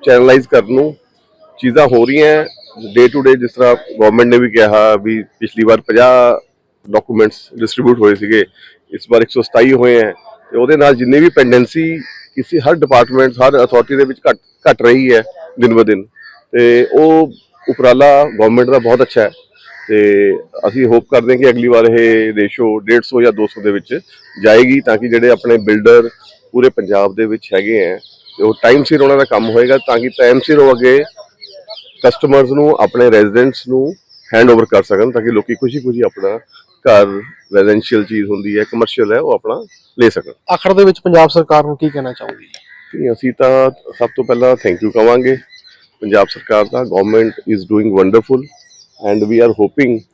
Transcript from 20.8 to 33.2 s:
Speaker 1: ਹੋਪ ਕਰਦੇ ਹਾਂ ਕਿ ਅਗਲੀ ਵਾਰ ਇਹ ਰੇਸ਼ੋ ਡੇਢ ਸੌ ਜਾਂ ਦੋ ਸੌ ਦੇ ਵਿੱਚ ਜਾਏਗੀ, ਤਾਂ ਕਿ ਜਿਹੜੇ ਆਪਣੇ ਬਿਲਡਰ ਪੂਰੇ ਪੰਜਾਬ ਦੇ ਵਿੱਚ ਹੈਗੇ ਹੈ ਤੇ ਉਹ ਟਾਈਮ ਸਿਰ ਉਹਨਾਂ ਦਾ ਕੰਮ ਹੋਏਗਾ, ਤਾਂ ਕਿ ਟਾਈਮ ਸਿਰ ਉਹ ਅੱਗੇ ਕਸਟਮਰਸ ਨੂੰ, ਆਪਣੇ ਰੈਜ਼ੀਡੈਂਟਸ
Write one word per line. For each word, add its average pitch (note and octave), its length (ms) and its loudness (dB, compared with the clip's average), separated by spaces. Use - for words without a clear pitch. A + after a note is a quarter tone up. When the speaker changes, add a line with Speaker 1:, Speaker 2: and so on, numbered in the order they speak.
Speaker 1:
ਹੋਪ A#2 260 0
ਕਰਦੇ B2 220 0
ਹਾਂ B2+ 60 -2
ਕਿ C3 100 2
ਅਗਲੀ A#2+ 180 -2
ਵਾਰ A#2 180 2
ਇਹ A2+ 480 0
ਰੇਸ਼ੋ G#2+ 460 -4
ਡੇਢ A2+ 240 0
ਸੌ B2 180 -4
ਜਾਂ A#2+ 100 2
ਦੋ G#2 160 -4
ਸੌ - 140 -14
ਦੇ G#2 100 -2
ਵਿੱਚ G2+ 280 -8
ਜਾਏਗੀ, B2+ 360 4
ਤਾਂ A2+ 180 -2
ਕਿ A#2+ 100 -6
ਜਿਹੜੇ A#2 220 0
ਆਪਣੇ A#2 280 0
ਬਿਲਡਰ A2 520 2
ਪੂਰੇ B2 180 0
ਪੰਜਾਬ G2+ 460 -4
ਦੇ A2 100 -4
ਵਿੱਚ A2 280 -10
ਹੈਗੇ G2+ 320 -2
ਹੈ F#2 120 -6
ਤੇ - 60 -4
ਉਹ A2 180 0
ਟਾਈਮ C3 220 2
ਸਿਰ D3 180 -2
ਉਹਨਾਂ C#3 160 2
ਦਾ C#3 60 0
ਕੰਮ A2+ 260 -2
ਹੋਏਗਾ, B2 280 0
ਤਾਂ A#2+ 220 -4
ਕਿ B2 100 -6
ਟਾਈਮ B2 300 2
ਸਿਰ D3 200 0
ਉਹ C3+ 120 4
ਅੱਗੇ B2+ 320 2
ਕਸਟਮਰਸ C3+ 460 0
ਨੂੰ, D3 280 0
ਆਪਣੇ A#2 320 2
ਰੈਜ਼ੀਡੈਂਟਸ A2+ 560 0